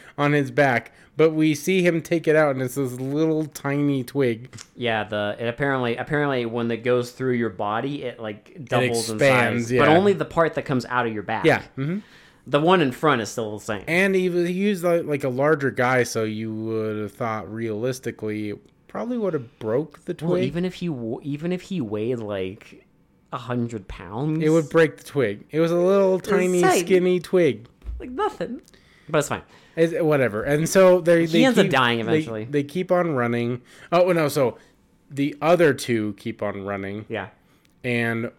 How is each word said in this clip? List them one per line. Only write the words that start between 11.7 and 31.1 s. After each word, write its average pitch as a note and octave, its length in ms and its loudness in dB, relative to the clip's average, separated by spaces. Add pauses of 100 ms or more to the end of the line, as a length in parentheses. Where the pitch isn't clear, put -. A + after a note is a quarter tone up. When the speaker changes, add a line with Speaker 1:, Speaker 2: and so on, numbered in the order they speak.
Speaker 1:
mm-hmm. D#3 220 -4 (460)
Speaker 2:
The C#3+ 140 0
one F3 220 4
in C3+ 100 2
front C3+ 300 0
is G#2 80 -6
still G#2+ 280 -6
the G2+ 60 -14
same. G2+ 240 -6
Speaker 1:
And F#3+ 260 2
he F#3 140 0
was, F3 220 0
he F3+ 40 -4
used, F#3+ 300 -2
like, E3+ 220 0
like, C#3+ 180 -2
a C3+ 60 -2
larger C3+ 420 0
guy, B2 320 2
so A2+ 220 -2
you A2 280 -6
would A2 440 -4
have G#2 160 -8
thought G#2+ 380 -6
realistically A2 960 -6
it - 400 -16
probably A#3 280 -6
would G3 160 -2
have B2+ 260 -8
broke A#2+ 440 -4
the F3 100 -10
twig. E3 160 -6
Speaker 2:
Well, F3+ 120 0
even F3 240 -2
if F3 100 -6
he F3 120 -8
w-, A#2+ 360 -6
even D3+ 300 -6
if F3+ 80 -6
he F#3 180 -8
weighed, A2+ 400 -4
like, G2+ 640 -8 (460)
a C#3 60 -10
hundred A#2 500 -6
pounds, C#3 560 -4
Speaker 1:
It D#3 60 2
would D#3 200 2
break D#3+ 280 4
the - 80 -20
twig. A2 460 -2
It D#3 100 0
was E3 100 2
a F3 60 0
little F#3+ 420 2
tiny, F3+ 420 0
Speaker 2:
Insane. G3 240 4
Speaker 1:
skinny F3+ 360 2
twig. D#3 460 0 (300)
Speaker 2:
Like, - 120 -12
nothing. C#4+ 520 -6 (460)
But D3+ 120 0
it's C3+ 100 -2
fine. G#2 120 -6 (360)
Speaker 1:
It's, E3 160 4 (100)
whatever. B2+ 400 2
And D3+ 240 0
so F#3 320 6
they, E3+ 220 4